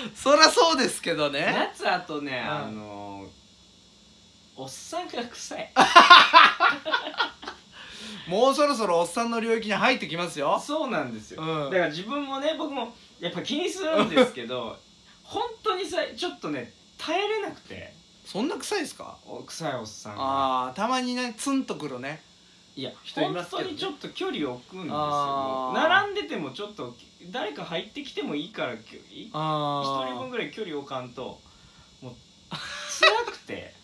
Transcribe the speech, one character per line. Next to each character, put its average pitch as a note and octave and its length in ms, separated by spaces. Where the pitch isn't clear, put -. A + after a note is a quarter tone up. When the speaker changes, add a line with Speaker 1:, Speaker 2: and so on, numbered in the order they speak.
Speaker 1:
そ C4+ 220
ら D#4 120
そ E4 240
う C#4+ 40
で A#3+ 100
す - 140
け E3+ 140
ど D3+ 140
ね。 F#3 460
Speaker 2:
夏、 F4+ 140
あ F3+ 100
と D3+ 220
ね、 C#3+ 100
Speaker 1:
う B2+ 40
ん。 - 40
Speaker 2:
あ D3+ 220
の G2+ 540
ー、 F#2+ 40
お C3+ 100
っ - 40
さ - 340
ん E4 60
が B3 160
臭 - 340
い。 - 160
Speaker 1:
<laughs> D#4+ 1040
も A3 240
う - 40
そ D4 100
ろ C#4+ 100
そ A3 120
ろ E3+ 120
お F3 40
っ E3+ 40
さ A#3 180
ん A#3 60
の A3+ 80
領 A3+ 160
域 G#3+ 120
に G#3+ 60
入 G3+ 220
っ G3+ 40
て F#3+ 80
き D3+ 80
ま F3 140
す D3+ 100
よ。 E3 200
Speaker 2:
そ D4 260
う B3+ 40
な E3 140
ん A#2+ 100
で A2 60
す - 120
よ。 D#3+ 100
Speaker 1:
う D#3 260
ん。 C#3 40
Speaker 2:
だ F#3 60
か F3 80
ら D#3 40
自 D#3 140
分 C#4 220
も C4+ 140
ね、 D4+ 180
僕 D4 140
も B3 240
や E3+ 120
っ - 20
ぱ F3 80
気 C#4 160
に F4+ 120
す F#4+ 140
る D#4 220
ん - 40
で C4 160
す - 80
け A#2+ 120
ど、 A#2+ 320
<laughs> - 220
本 G#4 200
当 G4 120
に F#4 100
さ、 D#4+ 120
ち D#4 100
ょ F4+ 40
っ - 100
と D#3+ 120
ね、 B2+ 200
耐 E4 220
え G4+ 80
れ G#4+ 140
な - 100
く - 100
て。 - 320
Speaker 1:
そ F#3 160
ん C4+ 60
な - 100
臭 G4+ 200
い F4+ 40
で D4 40
す - 100
か？ - 300
Speaker 2:
お、 A#2+ 180
臭 D#3 260
い C3+ 60
お A#2+ 60
っ A2 60
さ A2 260
ん - 20
が。 C3+ 520
Speaker 1:
あ C3+ 40
ー、 - 40
た G3+ 120
ま B3+ 140
に B3 140
ね、 B3 220
ツ - 120
ン C4+ 160
と E3+ 100
く D3+ 120
る B2+ 120
ね。 C#3+ 220
Speaker 2:
い C3+ 80
や、 A#2+ 80
Speaker 1:
人 - 180
い - 100
ま F3 120
す - 60
け - 60
ど F4 80
ね。 F#4+ 60
Speaker 2:
本 - 0
当 D#4+ 40
に D4 60
ち - 80
ょ - 20
っ - 80
と - 120
距 F#4+ 220
離 E3+ 160
を B2 60
置 B2 160
く F3+ 60
ん F#3+ 60
で F3 40
す D3 40
よ。 D3 60
Speaker 1:
あ D3+ 60
ー。 C#3 640
Speaker 2:
も B2+ 40
う - 20
並 F#4+ 380
ん - 20
で G4+ 100
て D4 140
も C#3+ 140
ち C3 100
ょ G#3 60
っ A3 80
と、 A#2+ 200
誰 B3+ 220
か F#3 120
入 E3+ 160
っ A3+ 80
て D4 140
き - 100
て G4 80
も G3+ 140
い D3 100
い - 60
か D3 160
ら、 A2+ 100
き - 180
ょ-、 - 40
い-、 - 220
Speaker 1:
あ D3+ 500
ー。 C3+ 220
Speaker 2:
一 B2+ 60
人 B2 80
分 B3+ 100
ぐ B3 80
ら G#3 60
い D3 80
距 A3 120
離 D#3+ 140
置 C3 100
か C3 140
ん B2 80
と、 A2+ 320
も B2+ 100
う、 A2+ 40
辛 - 80
く - 140
て。 - 340